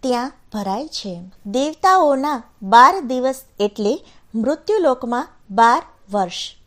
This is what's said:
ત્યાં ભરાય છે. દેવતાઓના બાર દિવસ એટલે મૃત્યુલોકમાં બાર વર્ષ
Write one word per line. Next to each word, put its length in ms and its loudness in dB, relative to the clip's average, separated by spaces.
ત્યાં 280 -4
ભરાય 340 -6
છે. 360 -12
દેવતાઓના 960 0
બાર 380 6
દિવસ 440 -4
એટલે 460 -2
મૃત્યુલોકમાં 920 -2
બાર 320 4
વર્ષ 440 -6